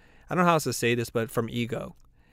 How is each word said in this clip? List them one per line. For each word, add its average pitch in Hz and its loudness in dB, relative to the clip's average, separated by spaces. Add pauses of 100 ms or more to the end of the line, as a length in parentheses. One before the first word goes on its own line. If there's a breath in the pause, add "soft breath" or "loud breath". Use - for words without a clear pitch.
(280 soft breath)
I - -4
don't 180 4
know 175 4
how 170 6
else 156 2
to 127 -2
say 120 2
this, 117 -2
but 113 -2
from 113 -2
ego. 113 -6 (360)